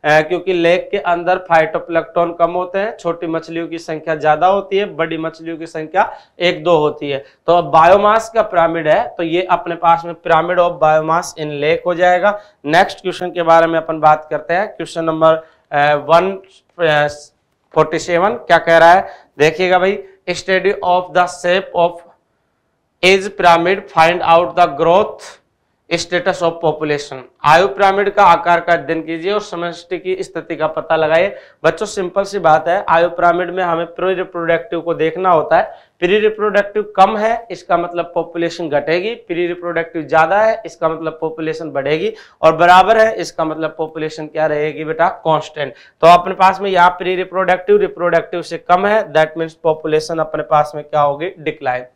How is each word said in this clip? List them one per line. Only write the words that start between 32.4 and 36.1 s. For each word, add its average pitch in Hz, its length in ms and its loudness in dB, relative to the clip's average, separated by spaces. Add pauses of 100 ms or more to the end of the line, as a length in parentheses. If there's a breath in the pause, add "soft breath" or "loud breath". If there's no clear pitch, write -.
है, 180 220 -2
आयु 170 200 2
पिरामिड 175 440 0
में 185 100 -4
हमें 170 220 -2
प्री 170 280 -4
रिप्रोडक्टिव 170 680 -4
को 165 120 -4
देखना 160 360 -2
होता 160 280 2
है। 202 60 2 (360 loud breath)
प्री 185 200 0